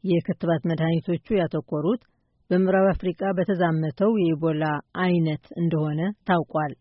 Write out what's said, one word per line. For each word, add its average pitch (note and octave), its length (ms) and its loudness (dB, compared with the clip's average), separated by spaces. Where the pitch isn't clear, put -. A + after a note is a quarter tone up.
የክትባት E3+ 600 0
መድኃኒቶቹ E3 680 0
ያተኮሩት D#3+ 680 -2
በምዕራብ F#3+ 380 4
አፍሪቃ F#3 320 -2
በተዛመተው F3 840 0
የኢቦላ D#3+ 480 0
አይነት F3 480 0
እንደሆነ D#3 440 0
ታውቋል። D#3 560 -2